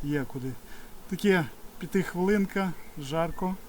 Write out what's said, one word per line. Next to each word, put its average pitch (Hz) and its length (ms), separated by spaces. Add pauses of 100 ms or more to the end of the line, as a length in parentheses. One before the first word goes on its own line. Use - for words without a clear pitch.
є 143 240
куди. 131 240 (580)
Таке 185 360 (340)
п'ятихвилинка, 190 920 (280)
жарко. 170 560 (140)